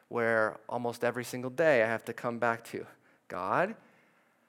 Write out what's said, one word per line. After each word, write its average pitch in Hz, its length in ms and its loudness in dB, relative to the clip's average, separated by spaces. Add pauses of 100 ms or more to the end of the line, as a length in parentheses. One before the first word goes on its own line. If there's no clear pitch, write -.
where 113 500 2 (100)
almost 120 360 -4
every 120 200 -2
single 127 280 -8
day 139 320 4
I - 20 4
have 113 200 -2
to 117 80 -8
come 117 260 -4
back 117 260 0
to, - 220 -8 (400)
"God, 123 480 0 (720)